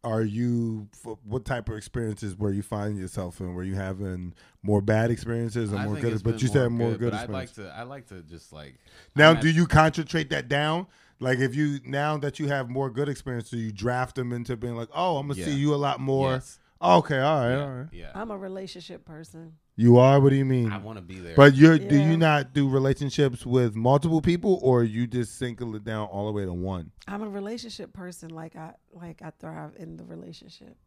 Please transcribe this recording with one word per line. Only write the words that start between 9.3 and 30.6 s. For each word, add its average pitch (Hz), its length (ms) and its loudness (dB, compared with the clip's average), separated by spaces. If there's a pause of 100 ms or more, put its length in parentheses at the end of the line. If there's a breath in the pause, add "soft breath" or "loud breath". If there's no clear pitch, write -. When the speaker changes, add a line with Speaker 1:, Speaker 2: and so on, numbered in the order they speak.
Speaker 2:
I'm 156 80 4
Speaker 1:
do 151 80 2
Speaker 2:
at 165 60 2
Speaker 1:
you 170 120 4
concentrate 156 640 2
that 135 180 -6
down? 156 380 -2 (320 soft breath)
Like, 127 220 -2
if 131 160 0
you, 147 280 -2
now 143 340 -2
that 139 200 -6
you 151 80 -4
have 135 240 -4
more 135 180 -4
good 135 200 -4
experience, 123 420 -8
do 117 80 -8
you 110 140 -6
draft 123 420 -4
them 123 180 -6
into 120 240 -6
being 120 200 -8
like, 117 180 -8
"Oh, 170 240 -2
I'ma 143 160 -6
Speaker 2:
Yeah. 95 120 -6
Speaker 1:
see 147 100 -2
you 147 180 2
a - 20 0
lot 139 220 -2
more"? 135 360 0
Speaker 2:
Yes. - 260 -10 (200)
Speaker 1:
Okay, 170 380 4
all 143 220 2
right, 120 160 2
Speaker 2:
Yeah, 143 80 -2
Speaker 1:
all 139 100 -8
right. 127 160 -10
Speaker 2:
yeah. 85 240 -16
Speaker 3:
I'm 220 160 -10
a 202 80 -12
relationship 190 680 -14
person. 165 500 -20 (200)
Speaker 1:
You 120 240 8
are? 135 220 8
What 135 100 6
do 135 60 2
you 139 80 0
mean? 127 280 0
Speaker 2:
I 98 60 -6
wanna 104 240 -12
be 92 160 -16
there. 87 160 -14
Speaker 1:
But 139 220 12
you're, 160 220 10
do 139 180 2
Speaker 3:
Yeah. 147 140 4
Speaker 1:
you 165 60 2
not 147 360 2
do 139 160 2
relationships 135 760 0
with 123 300 2
multiple 143 460 2
people, 175 420 0
or 123 220 4
you 117 240 -2
just 120 300 -6
single 120 360 -8
it 107 100 -12
down 107 240 -6
all 98 180 -6
the 107 60 -4
way 101 120 -4
to 90 80 -6
one? 90 400 -8 (160)
Speaker 3:
I'm 202 140 -10
a 214 60 -10
relationship 208 640 -12
person. 180 380 -18
Like, 160 240 -16
I, 160 200 -18 (180)
like, 170 300 -20
I 160 80 -16 (100)
thrive 160 360 -16
in 165 200 -16
the 165 80 -20
relationship. 170 720 -20 (100)